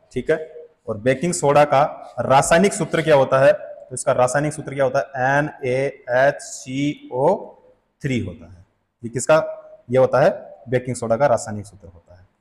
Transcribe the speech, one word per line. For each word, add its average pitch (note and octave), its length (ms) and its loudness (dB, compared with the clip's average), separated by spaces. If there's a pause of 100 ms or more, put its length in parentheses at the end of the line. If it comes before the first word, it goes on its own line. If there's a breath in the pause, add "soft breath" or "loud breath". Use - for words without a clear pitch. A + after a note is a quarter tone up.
(140)
ठीक B2+ 180 -4
है, D#3+ 60 0 (500)
और G#2+ 120 -6
बेकिंग C3 340 -2
सोडा D3 320 4
का C#3+ 180 2 (380 loud breath)
रासायनिक E3 520 4
सूत्र E3 280 -2
क्या D3+ 140 4
होता C3+ 240 4
है? C#3+ 140 6
तो - 400 -14
इसका C3 200 -2
रासायनिक C#3+ 400 0
सूत्र C3+ 200 -12
क्या C3+ 100 0
होता C3 160 0
है? C3+ 60 -2 (240)
एन C#3+ 200 0 (160)
ए C3+ 460 -4
एच C3+ 300 2
सी C#3 720 -8
ओ D3 220 0 (680)
थ्री C3 180 -4
होता E2+ 280 -12
है। F2 180 -20 (380)
ये A#2 60 -12
किसका? D#3 500 0 (300)
ये B2 80 0
होता B2+ 220 4
है D#3+ 100 4 (400)
बेकिंग B2 260 -4
सोडा A2+ 220 -2
का C#3 100 2
रासायनिक G#2+ 380 -2
सूत्र - 220 -20
होता E2+ 280 -20
है। F2+ 120 -20 (140)